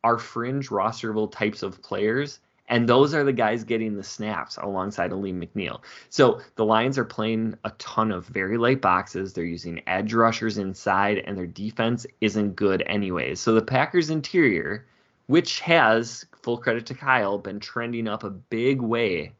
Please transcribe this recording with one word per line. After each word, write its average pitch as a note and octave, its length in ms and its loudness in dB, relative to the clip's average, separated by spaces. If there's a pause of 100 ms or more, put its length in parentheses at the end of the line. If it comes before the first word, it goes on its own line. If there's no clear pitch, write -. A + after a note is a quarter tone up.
are A#2 140 4
fringe B2+ 520 -6
rosterable G#2+ 640 -2
types G#2+ 300 -2
of G2 220 -8
players, A2+ 560 -2 (300)
and A#2+ 200 2
those C#3 240 8
are D3+ 100 2
the C#3 80 2
guys A2+ 320 0
getting A2 320 -2
the G2+ 80 -8
snaps G#2 540 -8
alongside G2 540 -4
Alim F#2+ 300 -6
McNeill. F2 400 -6 (280)
So B2+ 320 4 (140)
the A2 100 2
Lions A#2 320 2
are A#2+ 80 0
playing A2 580 -4
a A2 140 -6
ton A2 340 -2
of F2+ 140 -6
very F#2+ 320 -4
light C3 240 2
boxes. F#2+ 520 0
They're E2+ 120 -4
using E2+ 420 -8
edge G2+ 260 -2
rushers A2+ 440 2
inside, G2 600 0
and G2 180 -8
their F2+ 100 -6
defense A2+ 580 -2 (140)
isn't G2+ 360 0
good G2 320 2
anyways. F2+ 520 -2
So A2+ 140 2
the A2+ 80 6
Packers D3 480 2
interior, B2+ 760 0 (420)
which E3+ 340 2
has, A#2 640 4 (160)
full A#2+ 160 -2
credit A#2 300 -2
to C3+ 60 -8
Kyle, A#2+ 440 0
been G2 220 -8
trending A#2 480 -6
up G#2+ 160 -6
a G#2 60 -6
big A#2+ 520 -2
way A2 580 0